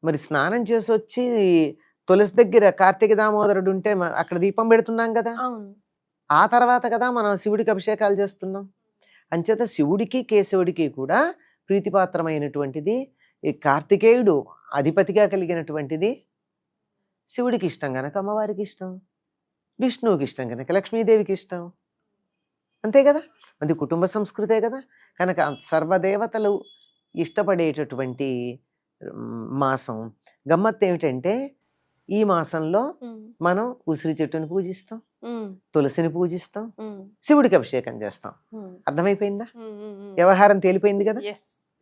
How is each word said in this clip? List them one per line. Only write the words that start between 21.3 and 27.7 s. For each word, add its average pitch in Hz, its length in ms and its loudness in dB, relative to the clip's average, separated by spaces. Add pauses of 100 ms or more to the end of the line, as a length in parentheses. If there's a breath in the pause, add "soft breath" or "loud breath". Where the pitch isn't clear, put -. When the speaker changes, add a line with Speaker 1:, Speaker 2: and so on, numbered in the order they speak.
Speaker 1:
ఇష్టం, 175 380 -10 (1120)
అంతే 269 200 6
కదా, 294 180 4 (400 soft breath)
అది 156 120 0
కుటుంబ 160 320 -2
సంస్కృతే 208 560 -2
కదా. 240 220 -6 (360 soft breath)
కనుక 170 440 -2
సర్వదేవతలు 196 1000 -2 (520)
ఇష్టపడేటటువంటి, 139 1400 -4 (440)